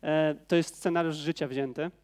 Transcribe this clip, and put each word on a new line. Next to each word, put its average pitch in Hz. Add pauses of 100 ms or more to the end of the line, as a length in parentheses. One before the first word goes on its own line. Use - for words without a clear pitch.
e, 156 (140)
to 170
jest 165
scenariusz 170
z 151
życia 151
wzięty. 135 (140)